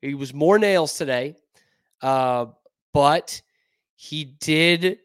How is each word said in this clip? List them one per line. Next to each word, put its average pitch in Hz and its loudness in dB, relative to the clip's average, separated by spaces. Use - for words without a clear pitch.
He 139 -8
was 135 -12
more 160 4
nails 190 2
today. 135 -4
Uh, 127 -2
but 147 0
he 151 -12
did 170 0